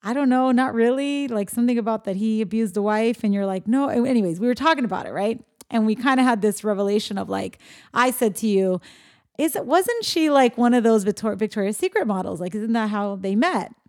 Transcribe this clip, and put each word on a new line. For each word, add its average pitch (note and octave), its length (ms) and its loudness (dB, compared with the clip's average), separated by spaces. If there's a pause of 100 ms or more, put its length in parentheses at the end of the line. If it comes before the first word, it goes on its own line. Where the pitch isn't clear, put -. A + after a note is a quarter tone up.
"I G#3 120 -6
don't C#4 140 2
know, B3+ 240 4
not B3+ 220 2
really." C#4 540 0
Like, G#3 220 -4
something A#3+ 280 0
about A3 260 -2
that F#3+ 120 -4
he A3 240 0
abused A3 340 -2
the G#3 80 0
wife, A3 420 0
and G#3 100 2
you're G3+ 120 0
like, F#3+ 200 -4
"No." C4+ 220 2
Anyways, A#3 520 0
we A3+ 60 0
were B3 80 2
talking C#4+ 300 0
about F#3 220 -4
it, G2 60 -10
right? G3+ 280 -4 (320)
And A3 140 2
we A3 80 2
kinda C4 300 2
had A#3 180 2
this G#3 220 -2
revelation G3+ 540 0
of, F#3+ 100 -6
like, G3 300 -6 (360)
I B3 160 4
said A#3 260 0
to A3+ 120 -4
you, F#3+ 320 2 (580)
"Is D#4+ 180 0
it, - 100 -4
wasn't G4 380 0
she, D#4 240 0
like, C4+ 300 4
one A#3+ 160 4
of A#3+ 80 2
those A3 220 4
Victor-, G#3 320 -4
Victoria's G#3 400 -4
Secret F#4 320 -2
models? F#3+ 320 -4
Like, F3+ 160 -8
isn't A3 180 -4
that A3 160 -2
how G3+ 260 -4
they F#3+ 200 -4
met?" B3+ 360 0 (160)